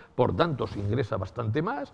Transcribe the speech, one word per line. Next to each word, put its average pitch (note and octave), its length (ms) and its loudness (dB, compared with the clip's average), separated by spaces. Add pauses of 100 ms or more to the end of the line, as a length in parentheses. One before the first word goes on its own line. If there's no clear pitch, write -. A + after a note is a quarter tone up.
(140)
por A2 200 4
tanto D#3 320 2
se - 140 -6
ingresa G#2 380 0
bastante A2 420 -2
más C4 340 -4